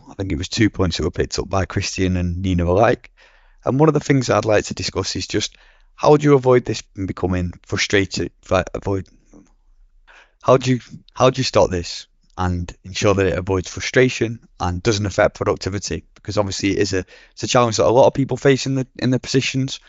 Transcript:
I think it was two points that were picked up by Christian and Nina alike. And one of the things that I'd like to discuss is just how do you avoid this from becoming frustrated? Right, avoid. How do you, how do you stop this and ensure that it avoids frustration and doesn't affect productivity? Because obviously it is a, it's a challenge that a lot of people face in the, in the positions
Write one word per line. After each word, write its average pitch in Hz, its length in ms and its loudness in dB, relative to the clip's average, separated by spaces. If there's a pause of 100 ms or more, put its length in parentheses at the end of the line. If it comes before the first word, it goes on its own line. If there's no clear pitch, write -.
I - 60 -18
think 95 160 -6
it 80 60 -2
was 90 120 -8
two 107 200 2
points 92 280 -2
that 78 60 -4
were 76 80 -2
picked - 280 -4
up - 100 -8
by 95 160 0
Christian 92 520 -2
and 90 240 -2
Nina 92 240 0
alike. 104 440 2 (540)
And 127 160 0
one 156 80 6
of 151 60 4
the 147 80 0
things 135 260 0
that 107 80 2
I'd 104 80 2
like 104 220 2
to - 80 -10
discuss - 420 -6
is 92 100 -6
just - 300 -6 (400)
how 151 220 6
do 147 80 0
you 143 100 6
avoid 127 300 4
this - 180 -6 (100)
from 98 120 -6
becoming 90 480 -4 (120)
frustrated? - 680 -2 (180)
Right, 92 220 2
avoid. 95 340 -6 (1300)
How 127 160 4
do 123 140 0
you, 123 100 0 (320)
how 127 160 4
do 131 100 -2
you 131 60 -2
stop - 240 2
this - 380 -8 (300)
and 90 460 -4
ensure 98 300 0
that 95 140 2
it 85 100 0
avoids 92 320 -2
frustration 120 720 0 (180)
and 90 240 -4
doesn't 104 220 0
affect 101 300 2
productivity? 95 680 -4 (120)
Because 101 220 -8
obviously 98 340 -2
it 90 80 -2
is 98 120 0
a, 92 140 -2 (260)
it's - 120 -12
a 110 40 -8
challenge 120 300 2
that 104 100 2
a - 20 4
lot 117 180 6
of - 60 2
people 131 220 -2
face 135 300 0
in 135 100 -2
the, 131 100 -4 (140)
in 127 120 0
the 123 80 0
positions - 680 -4